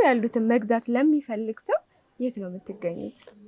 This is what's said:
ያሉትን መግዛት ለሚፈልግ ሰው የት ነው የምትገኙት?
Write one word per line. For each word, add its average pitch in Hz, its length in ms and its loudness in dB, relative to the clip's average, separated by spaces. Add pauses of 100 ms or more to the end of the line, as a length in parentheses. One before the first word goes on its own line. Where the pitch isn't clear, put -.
ያሉትን 233 440 2
መግዛት 233 420 2
ለሚፈልግ 240 720 0
ሰው 508 200 -2 (400)
የት 247 180 -4
ነው 190 100 -8
የምትገኙት? 185 680 -8 (300)